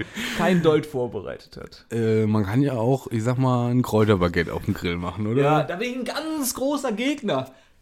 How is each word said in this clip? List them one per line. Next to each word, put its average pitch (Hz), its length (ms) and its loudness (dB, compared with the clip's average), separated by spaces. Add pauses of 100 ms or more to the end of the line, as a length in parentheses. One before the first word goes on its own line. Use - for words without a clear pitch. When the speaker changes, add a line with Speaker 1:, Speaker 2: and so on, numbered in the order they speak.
(160)
Speaker 1:
<laughs> - 220 -8
Speaker 2:
kein 175 240 4
Dold 151 240 4
vorbereitet 110 680 -6
hat. - 340 -18
Speaker 1:
Äh, 110 360 2
man 107 180 2
kann 113 180 2
ja 139 120 2
auch, 123 360 0
ich 110 120 -2
sag 123 160 0
mal, 123 320 2
ein 123 120 4
Kräuterbaguette 90 720 2
auf - 120 -6
dem 101 100 0
Grill 87 220 -4
machen, 90 300 -4
oder? 123 160 2
Speaker 2:
Ja, 151 200 4
da 170 140 -6
bin 240 140 -4
ich 254 60 -6
ein 247 80 -6
ganz 302 500 -4
großer 269 380 -2
Gegner. 208 580 -2 (320)